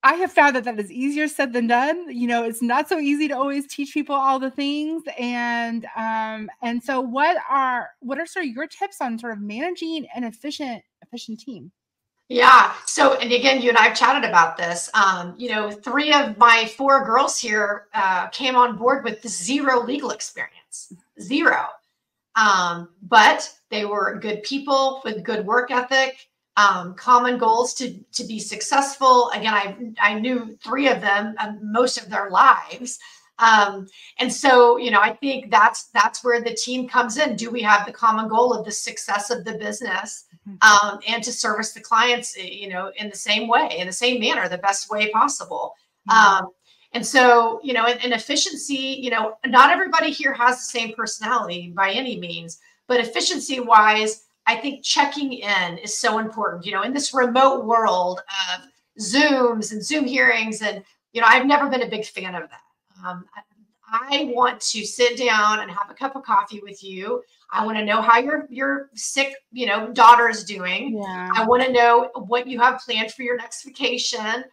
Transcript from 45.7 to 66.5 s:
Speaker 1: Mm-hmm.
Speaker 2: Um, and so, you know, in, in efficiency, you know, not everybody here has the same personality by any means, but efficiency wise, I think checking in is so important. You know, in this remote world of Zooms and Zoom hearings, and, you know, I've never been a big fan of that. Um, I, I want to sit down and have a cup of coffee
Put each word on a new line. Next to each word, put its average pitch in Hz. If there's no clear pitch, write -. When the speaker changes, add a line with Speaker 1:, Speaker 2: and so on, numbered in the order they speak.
Speaker 1:
Mm-hmm. 196
Speaker 2:
Um, 185
and 240
so, 240
you 262
know, 226
in, 240
in 247
efficiency, 277
you 247
know, 220
not 262
everybody 330
here 277
has 247
the -
same 220
personality 214
by 196
any 233
means, 170
but 247
efficiency 262
wise, 214
I 233
think 277
checking 285
in 190
is -
so 220
important. 196
You 208
know, 196
in 254
this 277
remote 254
world 185
of 185
Zooms 240
and 214
Zoom 302
hearings, 233
and, 196
you 226
know, 226
I've 254
never 285
been 254
a 220
big 214
fan 185
of 160
that. -
Um, 180
I, 202
I 277
want 240
to 208
sit 240
down 214
and 196
have 202
a -
cup 269
of 269
coffee 202